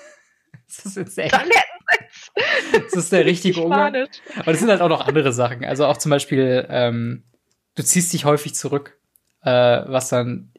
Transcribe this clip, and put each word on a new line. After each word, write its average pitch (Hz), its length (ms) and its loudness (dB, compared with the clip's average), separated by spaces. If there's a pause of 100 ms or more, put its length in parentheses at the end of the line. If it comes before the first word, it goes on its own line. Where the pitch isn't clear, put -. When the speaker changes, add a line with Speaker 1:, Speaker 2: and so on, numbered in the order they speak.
(200)
Speaker 1:
<laughs> - 480 -20
es - 180 -20
ist 196 120 -12
jetzt 175 200 -10
echt, 190 160 0
Speaker 2:
Toilettensitz. - 960 -2 (560)
Speaker 1:
es - 80 -6
ist 170 180 -4
der 170 120 4
richtige 180 300 0
Speaker 2:
Richtig 165 100 -2
Speaker 1:
Umgang." 185 280 0
Speaker 2:
panisch. 262 160 -4 (360)
Speaker 1:
Und 165 80 2
es 156 60 0
sind 226 100 2
halt 185 120 4
auch 175 80 4
noch 156 180 0
andere 147 240 2
Sachen. 120 320 -2
Also 135 220 0
auch 135 120 2
zum - 120 -4
Beispiel, 131 600 0
ähm, 120 540 -2 (520)
du - 80 -6
ziehst 175 300 0
dich 143 120 -4
häufig 147 300 2
zurück, - 440 -6 (440)
äh, 135 60 0
was 123 600 2
dann 123 480 -4